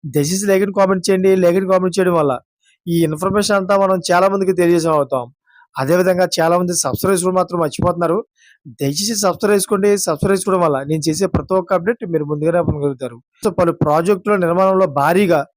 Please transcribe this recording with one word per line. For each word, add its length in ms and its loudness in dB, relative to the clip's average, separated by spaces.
దయచేసి 340 -2
లేఖని 300 0
కామెంట్ 280 2
చేయండి. 220 4
లేఖని 280 2
కామెంట్ 240 0
చేయడం 220 2
వల్ల 160 0
ఈ 40 2
ఇన్ఫర్మేషన్ 520 0
అంతా 240 0
మనం 260 0
చాలా 240 4
మందికి 260 0
తెలియజేయడం 400 2
అవుతాం. 240 -2
అదేవిధంగా 440 2
చాలా 240 2
మంది 140 -2
సబ్స్క్రైబ్ 320 -2
చేసుకోవడం 240 0
మాత్రం 240 -2
మర్చిపోతున్నారు. 520 -2
దయచేసి 440 -4
సబ్స్క్రైబ్ 340 0
చేసుకోండి. 320 0
సబ్స్క్రైబ్ 320 0
చేసుకోవడం 260 0
వల్ల 140 0
నేను 180 -2
చేసే 180 -2
ప్రతి 220 -4
ఒక్క 200 -2
అప్‌డేట్ 260 -4
మీరు 160 -2
ముందుగానే 380 0
పొందగలుగుతారు. 500 -6
So, 140 0
పలు 160 2
ప్రాజెక్టుల 600 0
నిర్మాణంలో 440 2
భారీగా 380 2